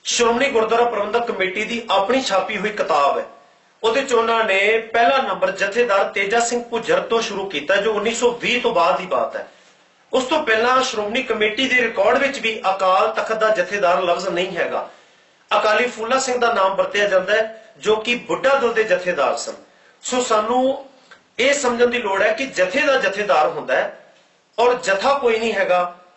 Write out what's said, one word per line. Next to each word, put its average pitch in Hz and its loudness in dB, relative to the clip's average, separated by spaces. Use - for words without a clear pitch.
ਸ਼੍ਰੋਮਣੀ 240 2
ਗੁਰਦੁਆਰਾ 226 2
ਪ੍ਰਬੰਧਕ 226 -2
ਕਮੇਟੀ 190 -4
ਦੀ 233 -6
ਆਪਣੀ 196 2
ਛਾਪੀ 208 -2
ਹੋਈ 196 -4
ਕਿਤਾਬ 151 0
ਹੈ, - -6
ਉਹਦੇ 226 2
'ਚ 254 -2
ਉਹਨਾਂ 226 2
ਨੇ 202 2
ਪਹਿਲਾ 240 4
ਨੰਬਰ 185 0
ਜਥੇਦਾਰ 202 0
ਤੇਜਾ 202 0
ਸਿੰਘ 240 -2
ਭੁੱਜਰ 185 0
ਤੋਂ 226 0
ਸ਼ੁਰੂ 196 -6
ਕੀਤਾ, 147 -2
ਜੋ 208 2
ਉੱਨੀ 208 -2
ਸੌ - 2
ਵੀਹ 226 -2
ਤੋਂ 240 0
ਬਾਅਦ 175 2
ਦੀ 185 -8
ਬਾਤ 120 -2
ਹੈ। 98 -8
ਉਸ 262 2
ਤੋਂ 302 0
ਪਹਿਲਾਂ 247 2
ਸ਼੍ਰੋਮਣੀ 214 -4
ਕਮੇਟੀ 220 0
ਦੇ 254 2
ਰਿਕਾਰਡ 226 2
ਵਿੱਚ 269 -2
ਵੀ 220 -4
ਅਕਾਲ 190 2
ਤਖਤ 214 -4
ਦਾ 214 0
ਜਥੇਦਾਰ 180 0
ਲਫ਼ਜ਼ 175 -2
ਨਹੀਂ 175 -4
ਹੈਗਾ। 120 -4
ਅਕਾਲੀ 214 2
ਫੂਲਾ 233 -4
ਸਿੰਘ 254 -2
ਦਾ 233 2
ਨਾਮ 190 0
ਵਰਤਿਆ 202 0
ਜਾਂਦਾ 190 0
ਹੈ, - -4
ਜੋ 202 0
ਕਿ 240 -2
ਬੁੱਢਾ 208 0
ਦਲ 247 0
ਦੇ 220 0
ਜਥੇਦਾਰ 160 0
ਸਨ। - -10
ਸੋ 254 -2
ਸਾਨੂੰ 247 0
ਇਹ 269 2
ਸਮਝਣ 247 2
ਦੀ 240 -2
ਲੋੜ 196 -2
ਹੈ 220 2
ਕਿ 269 -4
ਜਥੇ 185 0
ਦਾ 277 2
ਜਥੇਦਾਰ 190 2
ਹੁੰਦਾ 135 -2
ਹੈ - -4
ਔਰ 247 4
ਜਥਾ 196 0
ਕੋਈ 226 0
ਨਹੀਂ 226 -2
ਹੈਗਾ 180 0